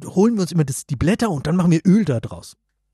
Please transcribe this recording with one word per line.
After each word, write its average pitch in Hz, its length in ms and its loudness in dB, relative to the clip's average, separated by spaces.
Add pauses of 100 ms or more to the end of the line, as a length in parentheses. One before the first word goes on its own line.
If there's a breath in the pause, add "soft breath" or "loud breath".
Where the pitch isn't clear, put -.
holen 233 300 2
wir 190 80 -2
uns 165 100 -4
immer 160 100 2
das, 131 220 -6
die 139 100 -6
Blätter 196 340 0
und 147 160 -4
dann 160 120 0
machen 175 140 2
wir 160 140 4
Öl 202 200 4
da 120 160 -2
draus.“ - 340 -14 (380)